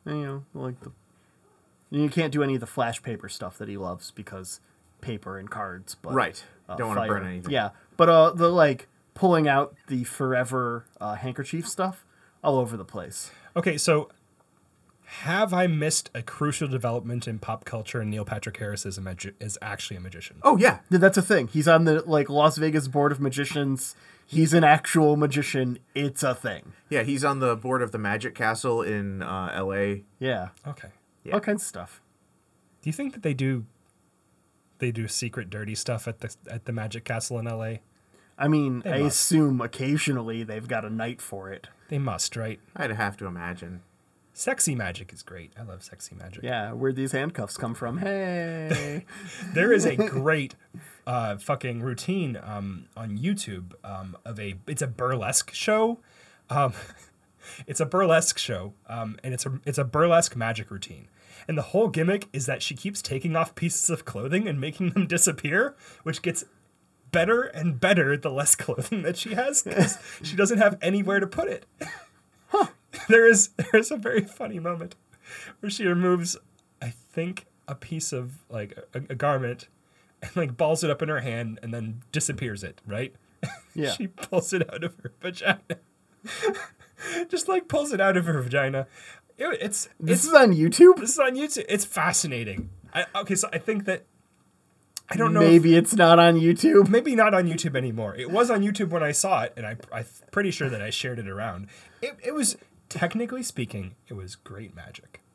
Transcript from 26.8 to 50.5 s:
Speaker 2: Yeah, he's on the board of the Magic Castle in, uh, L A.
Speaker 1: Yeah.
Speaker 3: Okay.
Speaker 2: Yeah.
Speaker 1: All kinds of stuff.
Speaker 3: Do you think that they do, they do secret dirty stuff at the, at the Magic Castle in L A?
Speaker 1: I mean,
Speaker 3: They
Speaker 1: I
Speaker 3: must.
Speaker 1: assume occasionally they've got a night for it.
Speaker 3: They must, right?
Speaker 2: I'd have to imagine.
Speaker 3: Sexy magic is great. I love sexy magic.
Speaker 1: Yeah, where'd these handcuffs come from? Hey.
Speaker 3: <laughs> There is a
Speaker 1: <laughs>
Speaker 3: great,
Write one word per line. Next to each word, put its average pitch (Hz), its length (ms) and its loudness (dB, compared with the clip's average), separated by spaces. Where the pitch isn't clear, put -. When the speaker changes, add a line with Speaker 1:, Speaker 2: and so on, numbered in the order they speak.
Speaker 2:
Yeah, 139 140 0
he's 135 220 -2
on 139 160 0
the 123 140 2
board 127 280 -2
of 113 100 -4
the 117 60 -6
Magic 107 360 -2
Castle 117 480 0
in, 101 400 -4
uh, 92 320 -6
L 98 180 -4
A. 101 300 -2
Speaker 1:
Yeah. 113 300 -4
Speaker 3:
Okay. - 220 -14
Speaker 2:
Yeah. - 120 -6
Speaker 1:
All 208 60 0
kinds 208 220 -2
of - 60 -8
stuff. - 320 -12
Speaker 3:
Do 156 60 -4
you 156 60 -4
think 277 180 -6
that 226 100 -16
they 147 120 -2
do, 127 320 -2
they 123 120 -2
do 113 160 -6
secret 107 440 -8
dirty 107 240 -8
stuff 117 340 -6
at 113 120 -10
the, - 140 -10
at 113 140 -10
the 123 80 -8
Magic 110 320 -8
Castle 117 340 -6
in 113 80 -6
L 113 160 -6
A? 110 200 -8
Speaker 1:
I 143 100 2
mean, 139 320 2
Speaker 3:
They 185 140 -4
Speaker 1:
I 139 80 2
Speaker 3:
must. 147 140 0
Speaker 1:
assume 147 440 4
occasionally 123 840 -2
they've 110 240 -10
got 113 180 -4
a 107 60 -8
night 113 300 -6
for 95 320 -12
it. - 160 -16
Speaker 3:
They 147 100 -4
must, 113 360 -4
right? 110 240 -8
Speaker 2:
I'd 123 160 -6
have 104 280 -4
to 101 80 -10
imagine. 87 560 -10
Speaker 3:
Sexy 254 380 -2
magic 95 380 -8
is 90 100 -20
great. 87 340 -18
I 113 60 -16
love 92 220 -16
sexy - 320 -20
magic. 92 260 -16
Speaker 1:
Yeah, 117 300 -6
where'd 127 240 -2
these 135 160 -4
handcuffs 135 440 -6
come 117 180 -6
from? 123 240 -6
Hey. 170 1080 -4
Speaker 3:
<laughs> - 260 -12
There 196 180 6
is 202 140 6
a 139 100 2
Speaker 1:
<laughs> 214 120 2
Speaker 3:
great, 139 480 0